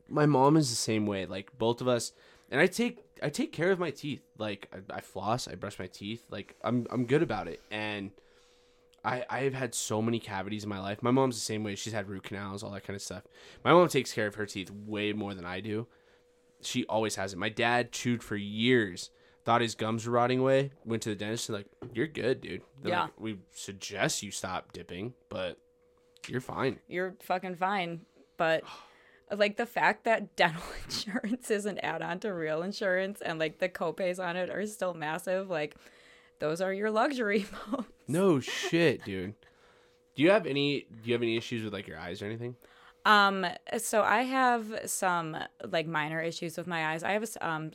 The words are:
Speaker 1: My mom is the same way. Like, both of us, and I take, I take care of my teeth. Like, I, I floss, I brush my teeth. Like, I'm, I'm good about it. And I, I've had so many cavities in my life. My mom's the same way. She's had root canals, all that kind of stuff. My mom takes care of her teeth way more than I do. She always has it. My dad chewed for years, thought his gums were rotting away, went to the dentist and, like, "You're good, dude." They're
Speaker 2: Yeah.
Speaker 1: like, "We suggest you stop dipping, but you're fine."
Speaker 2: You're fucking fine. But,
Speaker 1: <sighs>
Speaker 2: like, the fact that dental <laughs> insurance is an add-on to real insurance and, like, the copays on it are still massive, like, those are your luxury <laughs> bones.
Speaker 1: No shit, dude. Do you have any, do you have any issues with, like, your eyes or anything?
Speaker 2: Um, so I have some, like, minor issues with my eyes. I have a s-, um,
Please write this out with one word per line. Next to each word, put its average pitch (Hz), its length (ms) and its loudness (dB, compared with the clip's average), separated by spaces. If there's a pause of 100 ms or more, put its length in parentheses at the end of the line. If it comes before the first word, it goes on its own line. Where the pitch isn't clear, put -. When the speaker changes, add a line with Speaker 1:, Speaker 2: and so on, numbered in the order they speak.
Speaker 1:
My 151 180 2
mom 143 300 8
is 147 140 6
the 117 60 -2
same 110 300 2
way. 98 200 -2
Like, 95 320 -8
both 117 220 2
of 127 80 0
us, 120 240 0 (380)
and 131 100 2
I 170 60 8
take, 220 320 0 (240)
I 139 60 0
take - 240 -4
care 170 200 2
of 185 60 2
my 170 120 -2
teeth. 131 320 -8 (160)
Like, 107 300 -6 (220)
I, - 60 -8
I - 40 -8
floss, - 480 -4
I - 60 -8
brush 95 240 -8
my 92 80 -8
teeth. 104 440 -10
Like, 101 320 -10
I'm, 120 280 0
I'm 123 160 0
good 143 160 4
about 101 260 -2
it. 82 120 -10 (100)
And 104 400 -6 (920)
I, 127 240 -2
I've 131 260 -2
had 131 200 -4
so - 280 0
many 117 180 2
cavities 104 440 -6
in 104 60 -6
my 98 100 -4
life. 98 220 -4
My 120 80 4
mom's 131 260 6
the 104 40 -6
same 107 240 -4
way. 101 100 -4
She's 104 200 -8
had 101 140 -4
root 95 160 -8
canals, 101 380 -8
all 107 80 -10
that 98 140 -10
kind 98 100 -8
of 101 80 -8
stuff. 92 200 -10 (420)
My 123 80 6
mom 170 160 10
takes 135 240 0
care 110 140 0
of 101 100 -4
her 107 100 -2
teeth 95 240 -8
way 104 420 -2
more 101 220 -2
than 87 120 -10
I 92 140 -6
do. 107 280 -4 (760)
She 123 220 -2
always 107 300 0
has 98 160 -2
it. 90 80 -8
My 107 80 0
dad 120 420 2
chewed 120 320 0
for - 140 -6
years, 104 760 2 (340)
thought 117 180 4
his 113 120 0
gums 113 320 -2
were 120 60 -2
rotting 123 260 4
away, 135 320 4 (140)
went 113 180 -2
to - 60 -4
the 104 80 -2
dentist 107 320 -4
and, 110 100 -4
like, 101 80 -10 (260)
"You're 110 140 0
good, 123 340 0
dude." 87 220 -10 (180)
They're 175 120 -2
Speaker 2:
Yeah. 175 100 2
Speaker 1:
like, - 180 -6
"We 107 180 -6 (120)
suggest 98 720 -4
you 101 80 -8
stop 92 420 -8
dipping, 98 420 -10 (140)
but 92 300 -6 (680)
you're 127 120 -4
fine." 110 460 -2
Speaker 2:
You're 185 320 -6
fucking 185 380 -4
fine. 180 500 -2 (300)
But, 160 260 4 (360)
Speaker 1:
<sighs> - 380 -10
Speaker 2:
like, 208 200 2
the 233 100 -2
fact 180 380 2
that 220 320 0
dental 170 260 4 (120)
<laughs> - 100 -8
insurance 220 680 -4
is 208 160 0
an 196 140 -4
add-on 165 400 -2
to 220 120 -4
real 160 300 -2
insurance 196 580 0
and, 165 200 -2
like, 160 180 0
the 185 100 0
copays 180 560 -2
on 170 120 -2
it 180 120 -2
are - 180 -4
still 185 280 -4
massive, 170 560 -2
like, 151 240 -2 (640)
those 156 220 0
are 190 120 0
your 208 200 0
luxury 220 520 2 (140)
<laughs> - 140 -10
bones. 220 140 -4 (200)
Speaker 1:
No 165 320 6
shit, 165 680 2
dude. 95 300 -4 (800)
Do 131 80 0
you 170 80 8
have 202 160 4
any, 143 360 0 (200)
do 110 60 -6
you 120 60 4
have 120 80 2
any 113 140 2
issues 117 280 -4
with, 104 80 -4
like, 98 160 -8
your 80 100 -12
eyes 90 240 -8
or 101 40 -6
anything? 117 280 -6 (500)
Speaker 2:
Um, 196 400 6 (340)
so 214 240 2
I 214 200 4
have 247 640 0
some, 170 500 -2 (320)
like, 165 200 -2
minor 160 320 -2
issues 165 360 -4
with 170 120 -8
my 160 240 0
eyes. 165 100 -4
I 180 120 0
have 214 80 0
a 226 40 -6
s-, - 140 -10
um, 156 340 -4